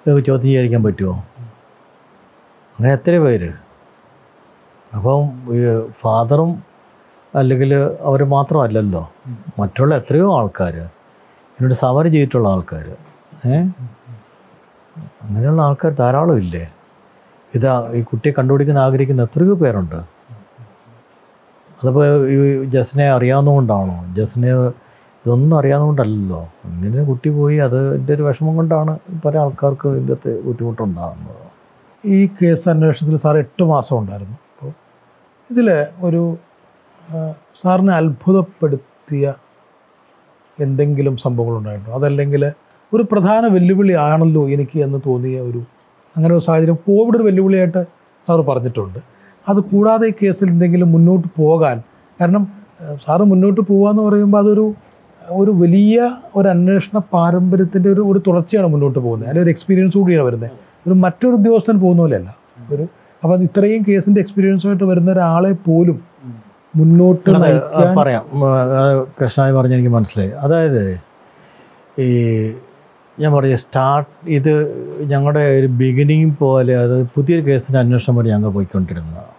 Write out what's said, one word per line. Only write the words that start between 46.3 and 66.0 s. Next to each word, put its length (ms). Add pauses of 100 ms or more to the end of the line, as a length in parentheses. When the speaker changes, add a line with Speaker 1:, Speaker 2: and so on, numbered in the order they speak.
Speaker 2:
ഒരു 120
സാഹചര്യം 300 (100)
കോവിഡ് 300
ഒരു 100
വെല്ലുവിളിയായിട്ട് 540 (440)
സാറ് 240
പറഞ്ഞിട്ടുണ്ട്. 500 (500)
അത് 100 (100)
കൂടാതെ 420
ഈ 80
കേസിൽ 340
എന്തെങ്കിലും 400
മുന്നോട്ട് 340 (120)
പോകാൻ, 360 (440)
കാരണം, 240 (380)
ആ, 140 (100)
സാറ് 260
മുന്നോട്ട് 280 (120)
പോവാന്ന് 360
പറയുമ്പോൾ 360
അതൊരു, 220 (720)
ഒരു 120 (100)
വലിയ 340 (420)
ഒരു 160
അന്വേഷണ 440 (160)
പാരമ്പര്യത്തിൻ്റെ 800
ഒരു, 160
ഒരു 160
തുടർച്ചയാണ് 480
മുന്നോട്ട് 240
പോകുന്നത്. 300
അതിൻ്റെ 180
ഒരു 80
experience 460
കൂടിയാണ് 280
വരുന്നത്. 240 (340)
ഒരു 80 (100)
മറ്റൊരു 360
ഉദ്യോഗസ്ഥൻ 420
പോകുന്ന 220
പോലെയല്ല. 260 (440)
ഒരു, 100 (380)
അപ്പം 260
ഇത്രയും 400
കേസിൻ്റെ 360
എക്സ്പീരിയൻസുമായിട്ട് 640
വരുന്ന 240
ഒരാളെ 380 (140)
പോലും 320 (800)